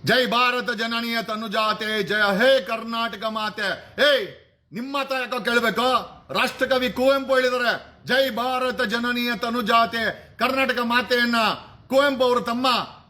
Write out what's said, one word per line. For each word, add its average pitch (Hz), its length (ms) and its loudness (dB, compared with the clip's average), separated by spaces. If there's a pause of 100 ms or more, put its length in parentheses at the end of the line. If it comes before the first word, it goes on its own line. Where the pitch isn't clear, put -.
ಜೈ 240 200 4
ಭಾರತ 247 460 0
ಜನನೀಯ 233 520 -2
ತನುಜಾತೆ, 214 800 -2
ಜಯ 208 180 0
ಹೇ 233 400 4
ಕರ್ನಾಟಕ 226 640 -6
ಮಾತೆ. 214 760 -6
ಏಯ್, 262 280 4 (460)
ನಿಮ್ಮ 269 240 -8
ಮಾತ 269 140 -4
ಯಾಕೋ 254 280 -4
ಕೇಳ್ಬೇಕು? 233 420 0 (520)
ರಾಷ್ಟ್ರಕವಿ 254 560 0
ಕುವೆಂಪು 262 460 2
ಹೇಳಿದ್ದಾರೆ, 247 680 0
ಜೈ 269 240 2
ಭಾರತ 254 520 -2
ಜನನೀಯ 240 540 -2
ತನುಜಾತೆ, 226 1000 0
ಕರ್ನಾಟಕ 254 460 0
ಮಾತೆಯನ್ನ 240 520 0 (520)
ಕುವೆಂಪು 269 360 2
ಅವರು 247 180 2
ತಮ್ಮ 240 260 -2 (420)